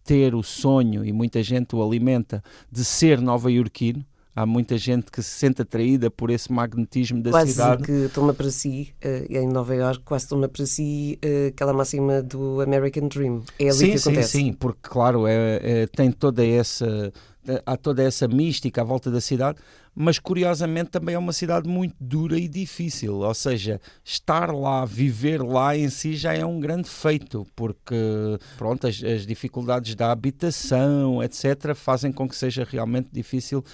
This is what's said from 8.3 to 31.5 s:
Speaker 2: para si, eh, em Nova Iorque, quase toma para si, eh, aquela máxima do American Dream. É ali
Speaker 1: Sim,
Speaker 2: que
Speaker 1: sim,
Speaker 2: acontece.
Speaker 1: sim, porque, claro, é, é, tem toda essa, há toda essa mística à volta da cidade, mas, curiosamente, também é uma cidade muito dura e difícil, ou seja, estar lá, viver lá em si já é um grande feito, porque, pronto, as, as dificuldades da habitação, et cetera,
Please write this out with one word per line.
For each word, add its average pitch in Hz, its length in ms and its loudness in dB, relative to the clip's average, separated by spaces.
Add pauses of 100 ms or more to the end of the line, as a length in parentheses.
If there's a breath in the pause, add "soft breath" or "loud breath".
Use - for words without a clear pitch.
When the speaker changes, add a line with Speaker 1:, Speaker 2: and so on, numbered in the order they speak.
Speaker 2:
para 139 180 -2
si, 139 500 -6
eh, 131 280 -4
em 131 180 0
Nova 127 280 0
Iorque, 127 280 0
quase 135 240 -4
toma 139 220 0
para 139 160 -4
si, 147 560 -4
eh, 143 320 0
aquela 139 200 0
máxima 135 480 2
do 135 400 -6
American 139 460 0
Dream. 135 360 -4 (140)
É 139 120 4
ali 139 40 4
Speaker 1:
Sim, 151 180 6
Speaker 2:
que 208 60 2
Speaker 1:
sim, 143 140 2
Speaker 2:
acontece. 131 260 2
Speaker 1:
sim, 139 160 2
porque, 123 300 -4
claro, 120 420 2
é, 110 340 2 (240)
é, 110 40 0
tem 131 240 2
toda 123 340 2
essa, 113 680 0 (540 soft breath)
há 131 100 0
toda 135 260 0
essa 131 280 2
mística 135 520 0
à - 40 0
volta 127 260 -2
da 120 80 0
cidade, 135 380 -2 (380 soft breath)
mas, 160 240 2
curiosamente, 175 720 -2
também 170 240 -4
é - 40 -2
uma 175 140 -4
cidade 170 340 -2
muito 180 320 -2
dura 156 400 -2
e 175 80 -4
difícil, 156 680 -6
ou 101 180 0
seja, 110 480 -2 (240 loud breath)
estar 165 480 -2
lá, 135 320 0
viver 127 560 0
lá 131 340 2
em 147 140 0
si 156 260 -4
já 156 180 -2
é 160 120 -2
um 170 140 -4
grande 160 280 -4
feito, 135 580 -4 (100)
porque, 117 400 -6 (640 loud breath)
pronto, 123 300 -2
as, 113 160 -4
as 110 220 -2
dificuldades 120 680 -4
da 117 160 0
habitação, 131 1080 0
et 120 120 -4
cetera, 139 420 -2